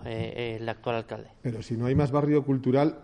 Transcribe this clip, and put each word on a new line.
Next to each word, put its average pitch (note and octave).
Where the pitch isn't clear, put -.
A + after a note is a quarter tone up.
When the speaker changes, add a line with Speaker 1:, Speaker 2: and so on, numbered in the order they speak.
Speaker 1:
eh, A2+
el A2+
actual A#2
alcalde? A2
Speaker 2:
Pero A2
si A#2
no A#2+
hay C3
más C#3+
barrio D3
cultural C3+